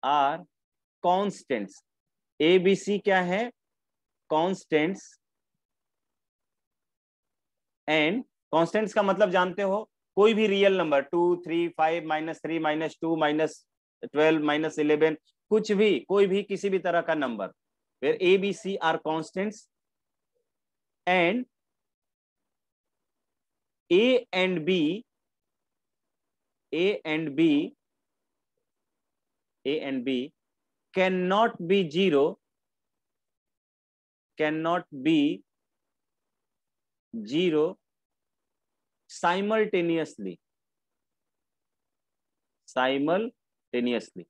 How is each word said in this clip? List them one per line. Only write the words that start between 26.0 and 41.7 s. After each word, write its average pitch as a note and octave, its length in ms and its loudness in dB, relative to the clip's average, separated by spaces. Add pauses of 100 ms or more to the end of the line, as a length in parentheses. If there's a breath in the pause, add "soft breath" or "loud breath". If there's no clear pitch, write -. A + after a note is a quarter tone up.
A F#3 280 0
and D#3 340 -4
B, D#3 360 2 (1900)
A C#3+ 140 -2 (100)
and C3 140 -6
B C3 280 -4 (640)
cannot F#3+ 580 0 (100)
be F3 280 0
zero, D#3+ 460 2 (2000)
cannot D#3+ 420 -2 (120)
be D3+ 460 0 (1800)
zero D#3 540 0 (1300)
simultaneously, F3+ 1300 -2 (2250)